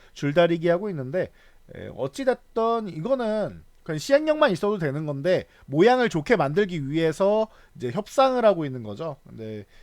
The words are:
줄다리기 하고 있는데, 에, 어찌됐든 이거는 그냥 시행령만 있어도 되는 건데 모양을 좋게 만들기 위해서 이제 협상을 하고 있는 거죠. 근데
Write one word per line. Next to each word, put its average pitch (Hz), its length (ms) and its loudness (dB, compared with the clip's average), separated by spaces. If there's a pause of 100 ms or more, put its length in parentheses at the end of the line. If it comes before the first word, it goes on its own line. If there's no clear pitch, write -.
(140)
줄다리기 165 540 2
하고 180 200 0
있는데, 151 420 -4 (440)
에, 87 200 -12
어찌됐든 226 920 -2
이거는 214 760 -4 (200)
그냥 156 180 -6
시행령만 302 500 2
있어도 202 280 -2
되는 151 280 -4
건데 147 400 0 (200)
모양을 226 420 4
좋게 170 260 2
만들기 160 560 0
위해서 190 560 2 (300)
이제 120 160 -6
협상을 247 520 2
하고 175 200 4
있는 127 180 -8
거죠. 123 360 -10 (100)
근데 110 360 -12 (180)